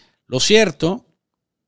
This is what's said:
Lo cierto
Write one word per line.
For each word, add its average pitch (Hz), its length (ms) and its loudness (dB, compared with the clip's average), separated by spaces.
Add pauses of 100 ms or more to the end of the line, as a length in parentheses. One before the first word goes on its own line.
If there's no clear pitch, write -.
(260)
Lo 127 140 -6
cierto 208 640 0 (640)